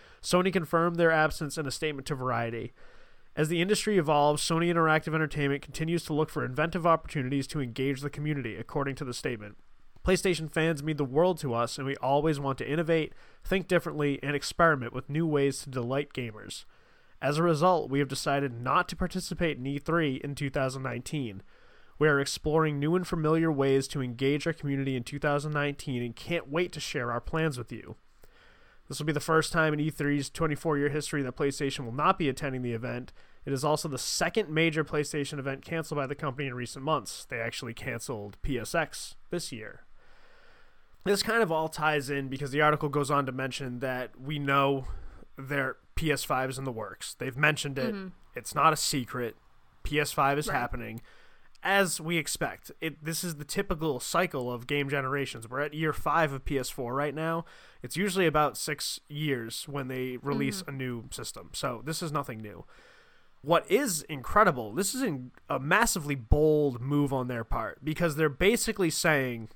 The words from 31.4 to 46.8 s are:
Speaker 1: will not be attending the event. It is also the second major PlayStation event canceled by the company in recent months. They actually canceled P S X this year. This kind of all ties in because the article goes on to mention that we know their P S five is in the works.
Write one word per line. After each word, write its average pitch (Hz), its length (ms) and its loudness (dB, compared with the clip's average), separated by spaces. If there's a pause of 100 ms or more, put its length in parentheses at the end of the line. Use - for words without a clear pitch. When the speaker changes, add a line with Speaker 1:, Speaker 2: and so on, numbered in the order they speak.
Speaker 1:
will 113 80 -8
not 165 240 2
be 170 100 0
attending 131 360 -4
the 120 100 -2
event. 120 400 -6 (320)
It 135 80 -2
is 131 100 -2
also 151 240 2
the 135 120 -6
second - 500 0
major 160 340 4
PlayStation 147 540 -2
event 135 260 -6
canceled 160 340 -4
by 139 100 -2
the 143 80 -6
company 143 320 -4
in 123 80 -6
recent 123 280 -8
months. 139 400 -2
They 123 160 -6
actually 117 360 -6
canceled 117 680 -6
P 135 160 0
S 107 160 -6
X - 400 -2 (160)
this 175 220 -6
year. 107 300 -12 (1200)
This 202 200 2
kind 226 180 2
of 180 100 2
all 160 160 2
ties 151 420 0
in 139 200 -2
because 135 220 -6
the 143 100 2
article 151 280 4
goes 139 200 0
on 143 160 2
to 131 60 -6
mention 127 480 -6
that 127 400 -6
we 143 180 -6
know 139 480 2 (520)
their 135 400 -4 (180)
P 160 160 2
S 139 120 0
five 131 260 0
is 127 100 -6
in 135 40 -6
the 135 80 -4
works. 107 440 -8